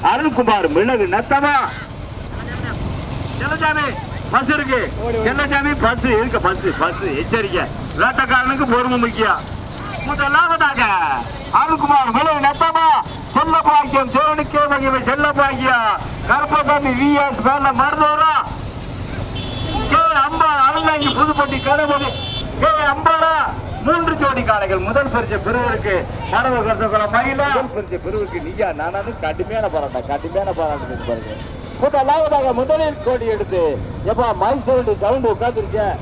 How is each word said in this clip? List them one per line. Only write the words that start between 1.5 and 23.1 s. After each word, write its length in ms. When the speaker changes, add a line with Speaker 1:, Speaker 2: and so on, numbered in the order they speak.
Speaker 1:
செல்லசாமி, 480
பஸ் 220
இருக்கு. 240
Speaker 2:
ஓடி, 120
ஓடி. 100
Speaker 1:
செல்லசாமி, 440
பஸ் 240
இருக்கு. 280
பஸ், 180
பஸ், 220
எச்சரிக்கை. 440
வேட்டக்காரனுக்கு 720
பொறுமை 320
முக்கியம். 360
முதலாவதாக 760
அருண்குமார் 560
மிளகு 320
நத்தமா, 400
செல்ல 200
பாக்கியம், 480
தேவனுக்கே 560
மகிமை, 380
செல்ல 180
பாக்கியம், 520
கருப்பசாமி 640
வி 80
எஸ் 200
மேல 260
மருதூரா, 520
கே 100
அம்பாள் 440
அருள்தாங்கி 420
புதுப்பட்டி 480
கணபதி, 420
கே 80
அம்பாளா, 380